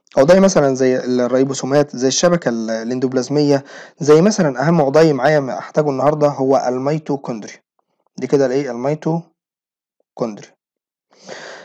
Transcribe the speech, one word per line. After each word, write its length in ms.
عضية 220
مثلًا 360
زي 240
الريبوسومات، 960
زي 120
الشبكة 420
ال-، 220
الاندوبلازمية، 920
زي 220
مثلًا 460
أهم 140
عضي 320
معايا 260
ما 200
أحتاجه 300
النهاردة 380
هو 400
الميتوكوندريا. 880
دي 100
كده 180
الإيه؟ 260
الميتوكوندريا. 1800